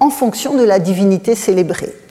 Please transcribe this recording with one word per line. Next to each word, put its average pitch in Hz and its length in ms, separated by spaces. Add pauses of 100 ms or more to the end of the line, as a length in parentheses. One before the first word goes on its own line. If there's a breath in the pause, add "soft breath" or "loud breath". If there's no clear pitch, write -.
en 285 100
fonction 277 460
de 254 60
la 196 160
divinité 190 560
célébrée. 180 600 (160)